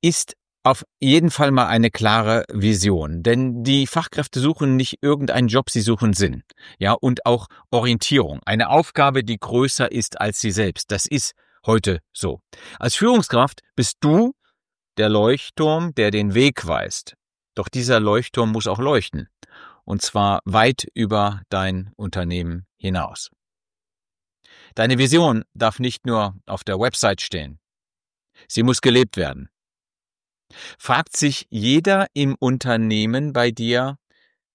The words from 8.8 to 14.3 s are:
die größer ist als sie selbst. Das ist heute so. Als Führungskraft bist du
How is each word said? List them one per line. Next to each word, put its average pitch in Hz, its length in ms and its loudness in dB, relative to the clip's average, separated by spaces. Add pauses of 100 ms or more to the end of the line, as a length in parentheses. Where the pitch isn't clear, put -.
die 110 140 -6
größer 127 520 0
ist - 300 -4
als 104 220 -4
sie 107 100 -2
selbst. 95 400 -4
Das 101 140 -4
ist - 260 -4 (340)
heute 104 340 2 (120)
so. 76 300 -6 (360)
Als - 180 -4
Führungskraft 190 680 2 (140)
bist - 260 -2
du 208 320 4 (640)